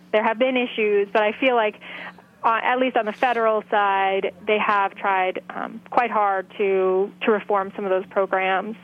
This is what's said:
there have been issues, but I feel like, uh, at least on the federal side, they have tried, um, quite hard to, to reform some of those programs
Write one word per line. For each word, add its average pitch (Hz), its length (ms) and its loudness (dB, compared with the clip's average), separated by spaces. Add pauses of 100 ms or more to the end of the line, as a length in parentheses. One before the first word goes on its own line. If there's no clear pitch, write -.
(120)
there 214 120 2
have 220 160 0
been 262 180 2
issues, 208 540 0
but 220 100 4
I 214 120 2
feel 262 220 0
like, 214 200 0 (680)
uh, 226 200 2
at 254 160 2
least 254 180 0
on 226 80 0
the 208 80 -4
federal 226 560 0
side, 196 640 0 (120)
they 214 120 2
have 202 380 0
tried, 185 440 -2 (100)
um, - 300 -10 (120)
quite 240 200 2
hard 202 360 0 (100)
to, 190 540 0 (100)
to 233 100 2
reform 196 440 0
some 208 100 -6
of 190 60 0
those 185 160 0
programs 190 760 -2